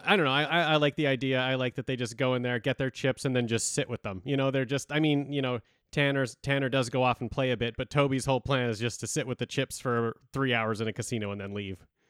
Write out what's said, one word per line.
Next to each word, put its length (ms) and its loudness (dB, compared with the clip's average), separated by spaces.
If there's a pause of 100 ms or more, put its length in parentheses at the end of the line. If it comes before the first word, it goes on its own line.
I 100 4
don't 100 4
know. 60 2
I, 120 2
I, 180 2
I 160 4
like 180 4
the 120 2
idea. 340 2
I 140 0
like 200 -2
that 100 -6
they 120 -2
just 200 -4
go 180 2
in 80 0
there, 160 0
get 180 -2
their 120 -2
chips, 360 -2
and 100 0
then 120 2
just 260 0
sit 160 -2
with 140 -6
them. 200 -8
You 140 -2
know, 140 2
they're 140 0
just, 260 -4
I 80 0
mean, 340 2
you 100 0
know, 160 -2 (320)
Tanner's, 520 0
Tanner 260 0
does 200 0
go 140 0
off 180 2
and 100 -4
play 200 0
a 60 0
bit, 200 -2
but 140 -6
Toby's 340 2
whole 160 2
plan 280 0
is 100 -2
just 220 -2
to 60 -6
sit 200 -2
with 120 -4
the 80 -2
chips 320 -4
for 380 -2 (160)
three 200 2
hours 280 0
in 60 0
a 60 -4
casino 380 -4
and 100 -6
then 120 -8
leave. 240 -6 (320)